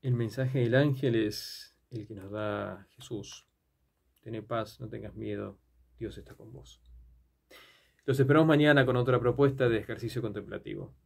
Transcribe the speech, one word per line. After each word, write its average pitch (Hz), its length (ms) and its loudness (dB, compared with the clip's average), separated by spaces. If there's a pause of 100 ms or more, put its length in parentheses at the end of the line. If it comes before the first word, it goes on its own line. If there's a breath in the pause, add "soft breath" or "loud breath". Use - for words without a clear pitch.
El 127 140 0
mensaje 127 460 -2
del 120 160 4
ángel 135 400 2
es - 600 -4 (140)
el 107 160 -10
que 110 80 -14
nos 98 160 -14
da 104 600 -6
Jesús. - 580 -14 (720)
"Tené 110 200 -12
paz, 110 360 -6
no 110 100 -12
tengas 107 280 -12
miedo, 104 420 -8 (400)
Dios 107 180 -10
está - 200 -20
con - 160 -20
vos". - 280 -20 (1200 loud breath)
Los 135 160 0
esperamos 151 260 6
mañana 147 400 6
con 127 80 2
otra 123 240 2
propuesta 127 500 2
de 113 100 2
ejercicio 110 440 -6
contemplativo. 101 720 -8 (120)